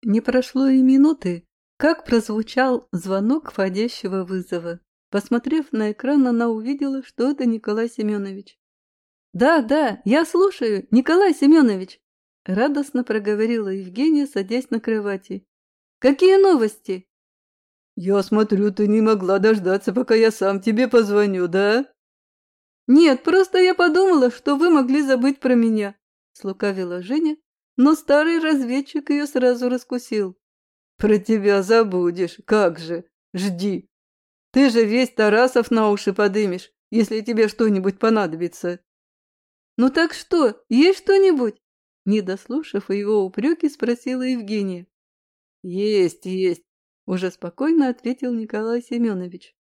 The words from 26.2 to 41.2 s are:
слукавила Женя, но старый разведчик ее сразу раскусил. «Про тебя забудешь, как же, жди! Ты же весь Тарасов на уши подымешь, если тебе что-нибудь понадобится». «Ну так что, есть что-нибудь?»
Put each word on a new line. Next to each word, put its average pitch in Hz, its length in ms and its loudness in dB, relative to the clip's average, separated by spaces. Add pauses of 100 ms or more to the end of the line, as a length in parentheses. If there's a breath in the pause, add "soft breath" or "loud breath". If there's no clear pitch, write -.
слукавила 190 680 -8
Женя, 302 360 -2 (380)
но 294 200 4
старый 311 440 0
разведчик 277 680 -4
ее 294 160 0
сразу 247 420 0
раскусил. 240 680 -6 (600)
«Про 214 200 2
тебя 202 460 0
забудешь, 180 800 0
как 196 320 2
же, 165 280 -10 (280)
жди! 185 560 -6 (600)
Ты 269 180 4
же 226 160 2
весь 240 240 0
Тарасов 226 640 2
на 220 180 2
уши 202 240 -2
подымешь, 202 580 -2 (200)
если 220 300 -2
тебе 220 260 0
что-нибудь 196 500 -2
понадобится». 175 840 -2 (960)
«Ну 254 140 2
так 330 240 0
что, 285 560 -2
есть 320 300 4
что-нибудь?» 370 600 2 (460)